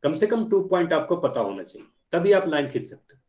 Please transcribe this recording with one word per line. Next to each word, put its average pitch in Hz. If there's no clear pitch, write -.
कम 151
से 214
कम 220
two 196
point 175
आपको 160
पता -
होना 98
चाहिए, -
तभी 175
आप 190
line 147
खींच -
सकते -
हो। -